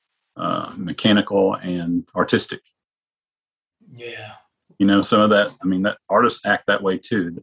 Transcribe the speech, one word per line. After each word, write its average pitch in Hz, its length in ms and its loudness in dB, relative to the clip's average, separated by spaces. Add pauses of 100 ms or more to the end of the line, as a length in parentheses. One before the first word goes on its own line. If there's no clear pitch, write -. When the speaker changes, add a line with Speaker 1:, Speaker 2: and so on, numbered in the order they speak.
(360)
Speaker 1:
uh, 85 420 -6
mechanical 101 760 0
and 87 600 -4
artistic. - 460 0 (1300)
Speaker 2:
Yeah. 117 420 -14 (440)
Speaker 1:
You 98 100 2
know, 101 140 6
some 107 180 2
of 107 120 4
that, 101 200 4 (100)
I - 40 -10
mean, 92 180 0
that 101 140 -2 (120)
artists 117 360 2
act 101 220 0
that 101 140 0
way 95 160 0
too. 87 460 -4